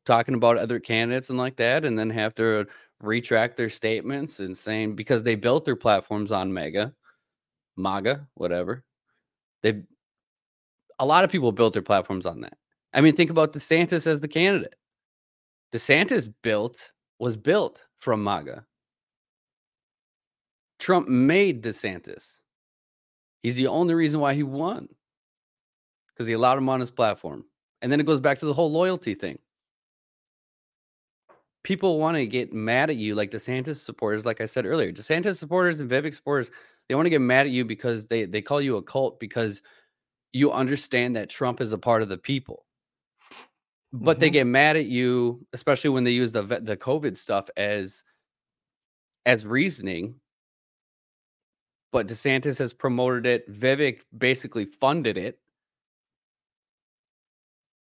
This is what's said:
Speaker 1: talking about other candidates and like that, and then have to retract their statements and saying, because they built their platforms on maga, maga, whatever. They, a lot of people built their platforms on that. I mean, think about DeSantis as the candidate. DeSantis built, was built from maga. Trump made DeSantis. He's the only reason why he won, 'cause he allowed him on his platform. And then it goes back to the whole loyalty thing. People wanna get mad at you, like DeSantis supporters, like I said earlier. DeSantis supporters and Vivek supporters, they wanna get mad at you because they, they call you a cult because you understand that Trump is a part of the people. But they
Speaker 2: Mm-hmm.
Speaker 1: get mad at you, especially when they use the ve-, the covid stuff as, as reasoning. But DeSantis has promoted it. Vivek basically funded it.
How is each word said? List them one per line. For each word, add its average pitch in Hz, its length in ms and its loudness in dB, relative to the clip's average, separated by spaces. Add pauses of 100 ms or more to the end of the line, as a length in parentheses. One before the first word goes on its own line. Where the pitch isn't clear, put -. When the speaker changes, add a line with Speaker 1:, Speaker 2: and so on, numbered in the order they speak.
Speaker 1:
talking 120 300 2
about 117 220 4
other 117 220 -2
candidates 120 500 -2
and 127 100 -4
like 127 160 -4
that, 127 280 0
and 120 140 -2
then 110 140 -2
have 110 240 -2
to 107 320 0 (340)
retract 117 560 0
their 117 120 -2
statements 117 680 -4
and 92 160 -8
saying, 107 400 -4
because 110 280 0
they 120 120 2
built 120 300 0
their 131 100 -2
platforms 107 560 0
on 95 220 -2
maga, 92 400 -4 (840)
maga, 101 600 -4
whatever. 90 480 -4 (800)
They, 107 180 0 (1160)
a 135 60 0
lot 165 180 6
of 190 80 2
people 131 200 2
built 110 220 4
their 104 80 -2
platforms 95 460 0
on 82 140 -8
that. - 160 -16 (360)
I 139 80 4
mean, 151 140 8
think 165 160 2
about 156 200 2
DeSantis 165 540 0
as 151 160 0
the 151 60 -6
candidate. 170 480 0 (1000)
DeSantis 143 580 2 (120)
built, 110 480 -2 (280)
was 117 160 -2
built 156 500 0 (140)
from 110 240 0
maga. 87 420 -4 (2250)
Trump - 300 2
made 139 540 4
DeSantis. 98 760 -10 (1040)
He's 120 140 -2
the 131 120 0
only 170 260 0
reason 156 260 2
why 143 140 2
he 147 100 0
won, 143 440 -6 (1300)
'cause 117 120 -6
he 117 60 -2
allowed 123 240 4
him 131 120 0
on 131 100 0
his 120 120 -6
platform. 95 540 -2 (360)
And 123 100 -2
then 147 80 4
it 147 60 0
goes 147 160 4
back 139 180 2
to 160 60 -8
the 147 80 0
whole 156 180 0
loyalty 175 440 0
thing. 80 240 -8 (2250)
People 185 360 0
wanna 156 260 0
get 123 280 -4
mad 117 360 0
at 151 60 -4
you, 107 200 -4
like 104 160 -2
DeSantis 127 460 -8
supporters, 107 480 -6
like 113 140 -2
I 113 60 -6
said 113 200 -4
earlier. 113 260 -2
DeSantis 170 460 -4
supporters 170 420 -2
and 131 100 -6
Vivek 139 240 -2
supporters, 143 380 -4 (360)
they 127 80 -2
wanna 165 140 2
get 156 120 4
mad 127 260 4
at 135 40 -4
you 123 140 0
because 113 420 -4
they, 117 180 0
they 101 160 -4
call 143 200 -2
you 131 160 0
a 92 60 -6
cult - 360 -4
because 107 420 -4 (720)
you 139 200 2
understand 123 640 -2
that 104 140 -6
Trump 123 320 -4
is 110 120 -6
a 104 40 -2
part 110 240 2
of 104 80 -4
the 95 80 -8
people. - 480 -8 (1300)
But 127 260 2
they 156 80 6
Speaker 2:
Mm-hmm. 143 60 2
Speaker 1:
get 135 140 6
mad 143 280 6
at 151 120 0
you, 123 640 0
especially 139 380 0
when 127 120 2
they 123 80 4
use 120 220 2
the 110 100 0
ve-, 107 160 -4
the 107 160 -6
covid 131 400 -4
stuff - 400 -4
as, 101 480 -4 (1200)
as 117 200 2
reasoning. 113 720 -4 (1700)
But 113 140 0
DeSantis 131 520 -2
has 127 140 -4
promoted 127 520 -2
it. 120 240 0
Vivek 131 520 0 (160)
basically 120 480 -2
funded 131 520 0
it. 95 220 -8 (2500)